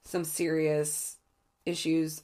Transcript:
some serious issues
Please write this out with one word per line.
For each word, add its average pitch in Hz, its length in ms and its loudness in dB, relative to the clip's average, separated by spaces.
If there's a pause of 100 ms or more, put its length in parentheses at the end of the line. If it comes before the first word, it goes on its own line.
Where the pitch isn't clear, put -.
some 175 200 -2
serious 156 920 0 (500)
issues 160 580 0